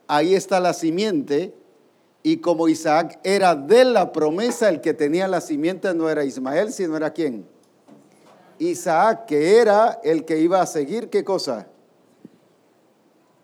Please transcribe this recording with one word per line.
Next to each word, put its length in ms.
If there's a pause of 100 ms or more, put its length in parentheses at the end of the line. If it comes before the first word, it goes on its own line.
ahí 260
está 260
la 120
simiente. 840 (680)
Y 160
como 300
Isaac 540
era 320
de 300
la 280
promesa, 580
el 100
que 140
tenía 340
la 140
simiente 500
no 160
era 160
Ismael, 480
sino 240
era 160
¿quién? 400 (1040)
Isaac, 680
que 320
era 460
el 200
que 140
iba 220
a 60
seguir, 440
¿qué 140
cosa? 420 (1800)